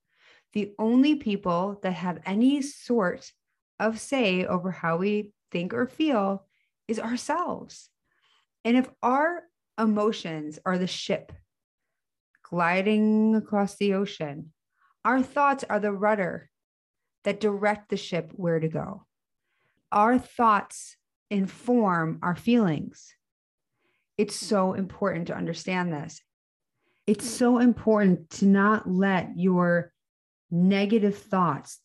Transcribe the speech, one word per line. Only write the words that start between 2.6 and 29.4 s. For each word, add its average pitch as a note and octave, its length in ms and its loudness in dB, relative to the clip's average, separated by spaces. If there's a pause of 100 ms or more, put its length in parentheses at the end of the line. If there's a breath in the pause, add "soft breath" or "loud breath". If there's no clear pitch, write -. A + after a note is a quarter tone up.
sort A#3+ 720 -4 (460)
of A3 220 -2
say F#3+ 440 0
over F3+ 280 -2
how E3 240 -4
we G#3 360 -2 (200)
think F3 200 -4
or A#3+ 140 -2
feel G#3 640 -2 (400)
is A3 100 -4
ourselves. B3 920 -6 (760)
And A#3+ 120 2
if B3+ 140 0 (100)
our D4+ 480 0 (300)
emotions G#3 880 -2
are F#3 100 0
the F3+ 120 -2
ship - 420 -6 (1120)
gliding G#3+ 920 2
across G3+ 400 -2
the G3+ 180 0
ocean, D#3+ 580 -6 (520)
our B3+ 180 2
thoughts C#4 480 0
are G#3 80 0
the G3+ 140 -2
rudder G3+ 580 -2 (720)
that G3+ 160 -2
direct G#3 520 -2
the G3+ 60 -2
ship E3 380 -6
where E3+ 240 0
to D#3+ 100 -2
go. - 380 -8 (840)
Our A3+ 260 4
thoughts - 800 0 (340)
inform F#3+ 920 0
our F3 120 -2
feelings. A3 800 0 (1040)
It's G3+ 180 -4
so F#3 380 0
important F3+ 540 -4
to E3+ 60 -8
understand F3 600 -4
this. D#3 260 -10 (880)
It's G#3+ 180 0
so A#3+ 320 2
important G#3+ 760 4
to - 140 0
not G3 400 4
let F#3 520 0
your F3 560 2 (560)